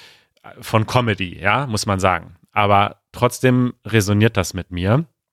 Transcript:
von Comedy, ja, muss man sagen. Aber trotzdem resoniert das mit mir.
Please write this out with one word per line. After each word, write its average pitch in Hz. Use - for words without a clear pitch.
von 110
Comedy, 95
ja, 107
muss 107
man 98
sagen. 87
Aber 101
trotzdem 123
resoniert 104
das 92
mit 90
mir. 98